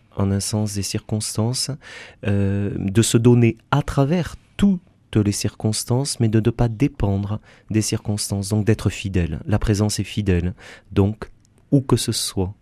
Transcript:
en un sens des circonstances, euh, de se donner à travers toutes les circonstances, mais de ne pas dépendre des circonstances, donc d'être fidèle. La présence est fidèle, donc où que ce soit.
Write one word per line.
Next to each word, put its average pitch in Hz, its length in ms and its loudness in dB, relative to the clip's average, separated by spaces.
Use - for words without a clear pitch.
en 98 160 0
un 98 80 0
sens 107 360 -2
des 101 60 -2
circonstances, 110 880 -4
euh, 101 520 0
de 95 240 0
se 120 160 2
donner 120 400 6
à 143 100 2
travers 139 560 -2
toutes 196 240 4
les 104 180 2
circonstances, - 880 -2
mais 113 80 4
de 110 100 4
ne 113 120 2
pas 120 180 0
dépendre 104 720 -2
des 107 120 2
circonstances, 104 680 -4
donc 107 160 0
d'être 104 260 2
fidèle. 87 560 -2
La 101 140 0
présence 104 400 0
est 101 60 -4
fidèle, 90 480 -2
donc 98 360 0
où 123 100 4
que 123 160 2
ce 113 160 -2
soit. 95 480 -4